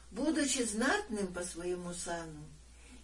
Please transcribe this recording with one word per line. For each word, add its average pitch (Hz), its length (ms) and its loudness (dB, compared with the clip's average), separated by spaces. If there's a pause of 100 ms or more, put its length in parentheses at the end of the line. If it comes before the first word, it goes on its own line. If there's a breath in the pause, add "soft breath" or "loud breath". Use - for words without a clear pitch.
(120)
Будучи 277 500 4
знатным 220 680 2
по 175 100 -4
своему 180 500 -4
сану 165 520 -6 (600 loud breath)